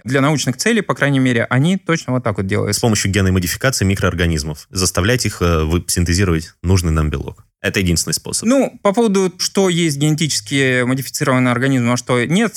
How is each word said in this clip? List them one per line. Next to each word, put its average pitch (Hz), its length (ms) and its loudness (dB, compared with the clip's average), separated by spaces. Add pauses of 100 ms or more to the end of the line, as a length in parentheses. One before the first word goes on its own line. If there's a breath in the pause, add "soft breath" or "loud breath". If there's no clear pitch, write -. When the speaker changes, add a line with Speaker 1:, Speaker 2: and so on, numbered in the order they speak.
Speaker 1:
для 131 160 0
научных 147 360 0
целей, 220 260 0
по 135 120 -2
крайней 139 260 0
мере, 123 300 2
они 151 260 2
точно 165 360 -4
вот 127 120 -2
так 104 120 -2
вот 98 100 -2
делаются. 104 320 0
Speaker 2:
С - 40 -2
помощью 104 300 2
генной 95 200 2
модификации 95 520 0
микроорганизмов 85 880 -2
заставлять 98 560 0
их, - 160 -4
э, 82 220 2
вы-, 85 240 0
синтезировать 85 720 0
нужный 87 300 2
нам 78 180 0
белок. - 340 -10 (160)
Это 101 200 -2
единственный 85 320 0
способ. - 340 -6
Speaker 1:
Ну, 254 360 0
по 202 100 2
поводу, 196 460 2
что - 300 0
есть 165 280 0
генетически 139 880 0
модифицированный 127 680 0
организм, 123 400 0
а 123 60 2
что 123 280 0
нет, 196 320 0